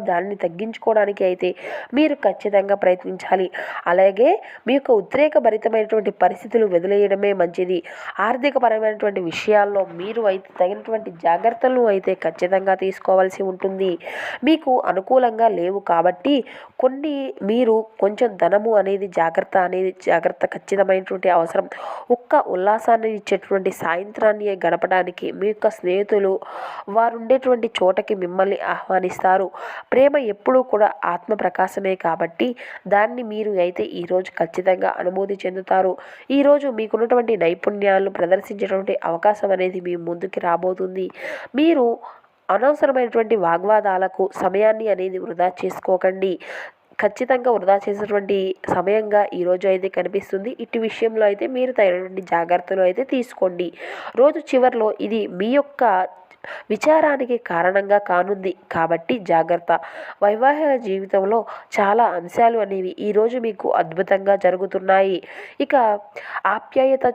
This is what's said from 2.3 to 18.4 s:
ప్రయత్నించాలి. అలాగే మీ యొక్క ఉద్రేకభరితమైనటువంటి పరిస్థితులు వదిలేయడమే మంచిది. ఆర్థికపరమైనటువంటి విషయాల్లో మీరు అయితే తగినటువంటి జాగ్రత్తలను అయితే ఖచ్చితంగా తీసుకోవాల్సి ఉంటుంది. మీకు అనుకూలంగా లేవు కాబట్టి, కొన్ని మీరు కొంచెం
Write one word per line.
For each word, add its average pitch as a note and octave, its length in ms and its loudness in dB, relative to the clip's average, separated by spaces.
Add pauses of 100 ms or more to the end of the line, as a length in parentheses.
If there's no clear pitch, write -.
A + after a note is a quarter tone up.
ప్రయత్నించాలి. F#3 640 0 (440)
అలాగే G3 400 4 (360)
మీ A#3+ 100 2
యొక్క C#4 140 0 (100)
ఉద్రేకభరితమైనటువంటి A3 1120 0 (100)
పరిస్థితులు G#3 520 2
వదిలేయడమే G3 580 2 (100)
మంచిది. F3+ 360 -2 (480)
ఆర్థికపరమైనటువంటి A3 920 0 (100)
విషయాల్లో G3+ 520 2 (180)
మీరు A3 220 -4 (100)
అయితే F#3+ 180 -10 (100)
తగినటువంటి G#3+ 520 -2 (140)
జాగ్రత్తలను A#3 680 2
అయితే F#3+ 220 0 (100)
ఖచ్చితంగా F#3 600 0
తీసుకోవాల్సి F#3+ 580 0 (100)
ఉంటుంది. F#3+ 400 -4 (560)
మీకు D#4 260 2 (180)
అనుకూలంగా A3+ 580 2 (100)
లేవు F#3+ 220 -2 (100)
కాబట్టి, F3+ 420 2 (500)
కొన్ని C#4 300 -2 (360)
మీరు A3+ 260 4 (280)
కొంచెం G#3 260 0 (120)